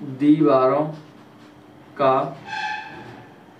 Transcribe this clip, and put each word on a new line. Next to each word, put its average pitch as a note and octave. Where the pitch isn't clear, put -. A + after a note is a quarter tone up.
दीवारों C#3+
का C3